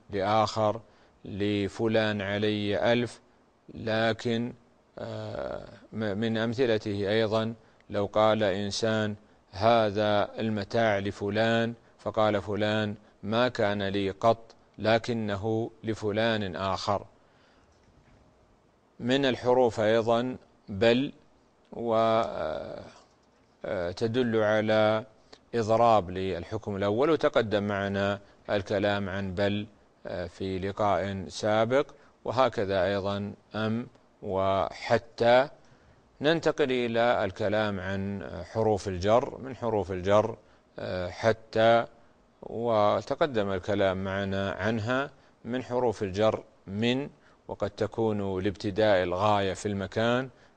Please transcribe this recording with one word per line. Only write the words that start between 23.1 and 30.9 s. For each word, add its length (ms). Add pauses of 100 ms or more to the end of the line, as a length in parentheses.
آه، 260
تدل 520
على 600 (520)
إضراب 540
للحكم 640
الأول، 340
وتقدم 540
معنا 560 (300)
الكلام 600
عن 260
بل، 320 (400)
آه، 200
في 320
لقاء 680